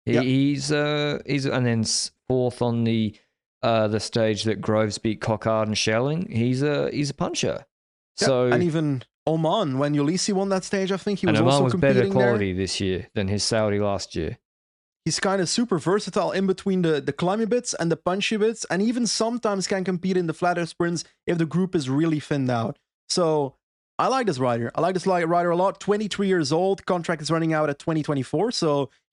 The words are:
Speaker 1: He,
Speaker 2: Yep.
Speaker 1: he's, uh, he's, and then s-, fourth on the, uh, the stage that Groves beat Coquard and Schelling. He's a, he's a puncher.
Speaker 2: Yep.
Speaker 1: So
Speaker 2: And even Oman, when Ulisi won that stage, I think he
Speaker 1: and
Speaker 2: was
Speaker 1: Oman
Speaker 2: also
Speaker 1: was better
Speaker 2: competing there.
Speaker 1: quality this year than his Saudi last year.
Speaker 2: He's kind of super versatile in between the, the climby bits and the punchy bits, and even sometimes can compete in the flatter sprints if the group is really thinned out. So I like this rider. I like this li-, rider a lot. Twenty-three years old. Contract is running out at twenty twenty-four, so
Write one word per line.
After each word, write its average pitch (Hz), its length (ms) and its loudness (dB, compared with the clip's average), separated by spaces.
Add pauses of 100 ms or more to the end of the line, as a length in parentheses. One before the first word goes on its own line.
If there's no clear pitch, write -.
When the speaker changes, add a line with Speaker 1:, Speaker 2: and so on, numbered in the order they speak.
Speaker 1:
He, 117 100 0
Speaker 2:
Yep. 127 100 4
Speaker 1:
he's, 139 480 2
uh, 147 540 0
he's, 139 200 -2
and 127 200 0
then 117 140 2
s-, - 320 -2 (160)
fourth 127 340 0
on 117 220 0
the, 113 300 0 (480)
uh, 113 260 2
the 107 120 0
stage 110 440 0
that 104 160 -2
Groves 107 380 0
beat 107 220 -2
Coquard 110 460 0
and 107 100 -2
Schelling. 131 540 -2
He's 127 320 0
a, 143 280 0
he's 139 200 -4
a - 40 -8
puncher. 117 520 -4 (540)
Speaker 2:
Yep. - 80 2
Speaker 1:
So 127 180 4
Speaker 2:
And 123 160 4
even 151 400 0 (240)
Oman, 160 520 0
when 147 160 0
Ulisi 160 380 0
won 196 180 0
that 190 140 0
stage, 190 280 -2
I 190 40 -2
think 202 220 -4
he 190 80 -2
Speaker 1:
and 110 80 4
Speaker 2:
was 107 60 4
Speaker 1:
Oman 127 120 4
Speaker 2:
also 139 120 4
Speaker 1:
was 123 100 2
better 139 200 4
Speaker 2:
competing 127 240 4
there. 123 100 4
Speaker 1:
quality 104 240 2
this 92 280 -2
year 92 340 -2
than 101 140 0
his 104 140 0
Saudi 107 380 2
last 101 340 -2
year. 80 240 -4 (680)
Speaker 2:
He's 156 160 -2
kind 190 200 0
of 170 80 -2
super 233 300 0
versatile 185 540 -2
in 196 140 0
between 185 360 0
the, 156 180 2
the 135 140 -4
climby 202 340 0
bits 240 260 0
and 170 160 0
the 160 60 0
punchy 196 400 -2
bits, 214 340 0
and 180 120 0
even 240 240 0
sometimes 220 600 -2
can 190 160 0
compete 185 360 0
in 175 80 0
the 160 80 -2
flatter 175 320 0
sprints 170 360 -2 (240)
if 170 120 0
the 165 80 2
group 180 280 0
is 139 140 -2
really 151 320 2
thinned 135 300 -2
out. 120 280 -2 (300)
So 156 460 0 (440)
I 175 100 2
like 254 180 0
this 147 120 -2
rider. 120 360 0
I 147 80 -2
like 180 100 2
this 180 140 -4
li-, 180 180 2
rider 175 260 2
a 170 60 2
lot. 185 240 0
Twenty-three 202 480 -2
years 160 240 2
old. 185 320 0
Contract 170 380 -2
is 147 80 -4
running 160 240 2
out 151 160 0
at 143 80 -4
twenty 160 240 -2
twenty-four, 151 500 -2
so 143 380 0 (220)